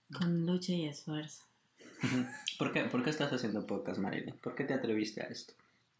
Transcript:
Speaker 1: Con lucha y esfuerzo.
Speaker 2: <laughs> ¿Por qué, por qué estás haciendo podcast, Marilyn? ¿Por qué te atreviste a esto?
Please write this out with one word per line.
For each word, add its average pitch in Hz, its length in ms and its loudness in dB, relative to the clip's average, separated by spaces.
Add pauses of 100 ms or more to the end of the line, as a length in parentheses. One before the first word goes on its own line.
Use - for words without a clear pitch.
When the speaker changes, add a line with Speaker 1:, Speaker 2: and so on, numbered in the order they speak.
(180)
Speaker 1:
Con 170 280 4
lucha 180 280 2
y 165 120 2
esfuerzo. 151 580 -6 (580)
Speaker 2:
<laughs> 127 560 0
¿Por 135 140 2
qué, 147 140 2
por 123 180 2
qué 151 60 2
estás 147 240 2
haciendo 107 340 0
podcast, 98 320 -2
Marilyn? - 380 -2
¿Por - 180 -6
qué - 80 0
te - 100 2
atreviste 110 480 0
a - 40 -4
esto? - 280 -10 (460)